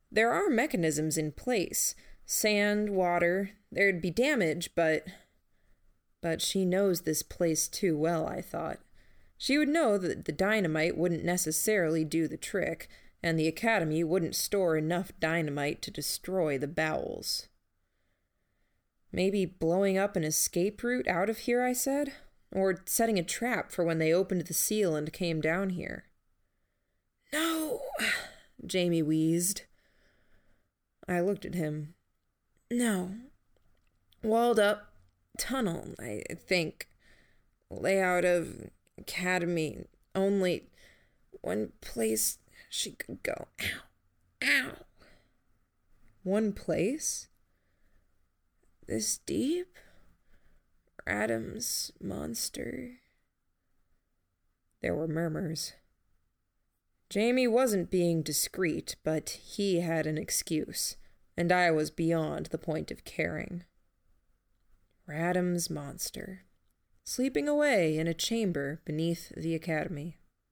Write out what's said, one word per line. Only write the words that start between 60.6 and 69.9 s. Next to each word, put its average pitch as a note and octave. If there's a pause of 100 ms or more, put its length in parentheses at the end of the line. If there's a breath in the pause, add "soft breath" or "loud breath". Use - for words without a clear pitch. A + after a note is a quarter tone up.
and E3+
I F3+
was D#3
beyond D#3+
the D#3+
point D#3
of -
caring. E3+ (1400)
Radham's F3
monster, D#3+ (600)
sleeping C#4
away B3+
in D#3+
a E3
chamber E3
beneath E3
the D#3+
Academy. D#3+ (340)